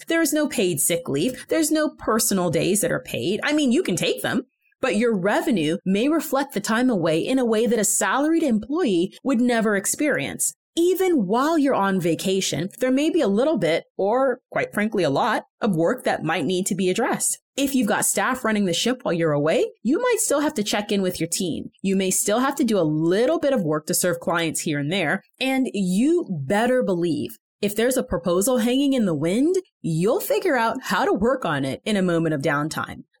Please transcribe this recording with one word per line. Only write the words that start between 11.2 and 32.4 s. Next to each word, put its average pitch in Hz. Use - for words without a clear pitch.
while 269
you're 277
on 190
vacation, 180
there 254
may 285
be 359
a 233
little 240
bit, 160
or 247
quite -
frankly, 208
a 147
lot, 214
of 202
work 175
that -
might 160
need 185
to 190
be 185
addressed. 208
If 269
you've 247
got 185
staff 214
running 214
the 170
ship 247
while -
you're 160
away, 165
you 302
might 494
still 294
have 302
to 214
check 208
in 202
with 180
your 165
team. -
You 190
may 190
still 208
have 277
to 294
do 220
a -
little 170
bit 285
of 220
work 151
to -
serve 175
clients 170
here 147
and 143
there, 185
and 262
you 208
better 214
believe 175
if 208
there's 247
a 285
proposal 190
hanging 262
in 240
the 175
wind, 208
you'll 175
figure 392
out 226
how 202
to 403
work 240
on 143
it 135
in 214
a 196
moment 165
of 143